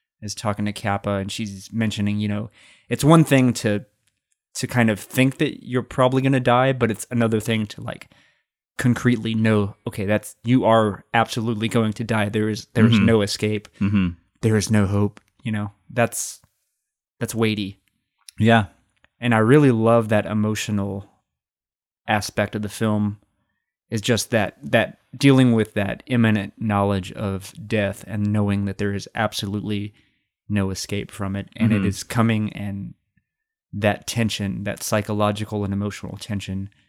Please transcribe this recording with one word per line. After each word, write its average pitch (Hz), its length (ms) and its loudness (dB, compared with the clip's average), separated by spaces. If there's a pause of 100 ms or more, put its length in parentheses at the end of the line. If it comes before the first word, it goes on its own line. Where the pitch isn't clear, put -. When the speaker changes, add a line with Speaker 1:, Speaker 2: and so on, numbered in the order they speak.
(220)
Speaker 1:
is 104 120 -10
talking 104 320 -4
to 104 80 -4
Kappa, 101 380 -4
and 98 200 -2
she's 98 420 -10
mentioning, 104 460 -2
you 104 80 -2
know, 104 220 -6 (400)
it's 120 140 -4
one 160 200 8
thing 127 300 4
to, 104 320 -2 (680)
to - 120 -8
kind 117 220 2
of 101 100 0
think 131 400 0
that - 260 -2
you're 123 180 -4
probably 131 380 2
gonna 135 180 2
die, 127 340 2
but 120 180 0
it's - 200 -6
another 113 280 0
thing 110 280 -2
to, - 140 -14
like, - 300 -12 (640)
concretely 117 580 0
know, 110 400 2 (120)
okay, 104 180 -6
that's, 104 380 -2
you 117 220 2
are 107 380 4 (100)
absolutely 113 540 0
going 110 260 0
to 120 100 -8
die. 107 260 -2
There 107 200 -2
is, 107 240 -8
there 113 120 6
is 117 80 6
Speaker 2:
Mm-hmm. 107 120 4
Speaker 1:
no 113 160 6
escape. 107 460 -4 (120)
Speaker 2:
Mm-hmm. 98 300 0 (320)
Speaker 1:
There 110 160 2
is 101 140 0
no 107 160 4
hope. 101 320 0 (240)
You 113 80 -6
know, 104 200 -6 (200)
that's, - 500 -4 (800)
that's 113 160 -6
weighty. 107 440 -2 (600)
Speaker 2:
Yeah. 110 260 6 (540)
Speaker 1:
And 120 160 0
I 110 40 4
really 135 320 6
love 113 380 2
that 107 160 2
emotional 104 840 -4 (1000)
aspect 104 480 -2
of 107 80 -4
the 104 60 -6
film, 104 500 -2 (720)
is 110 120 -4
just 113 300 0
that, 104 320 0
that 98 360 0 (160)
dealing 131 360 6
with 110 220 0
that 101 340 -4
imminent 110 500 2
knowledge 101 540 0
of 98 420 -8 (140)
death 101 400 -2
and 104 260 -2
knowing 101 320 0
that 98 140 -6
there 101 140 -2
is 98 220 -8
absolutely 104 800 -4 (560)
no 101 220 0
escape - 400 -8
from 98 240 -6
it. 101 200 -8
And 113 160 2
it 107 60 4
Speaker 2:
Mm-hmm. 98 100 0
Speaker 1:
is 98 160 -4
coming, 110 500 0
and 98 400 -8 (800)
that 104 340 -2
tension, 104 560 -4
that 104 180 -6
psychological 104 840 -2
and 98 100 -4
emotional 101 440 -6
tension, 98 520 -8 (200)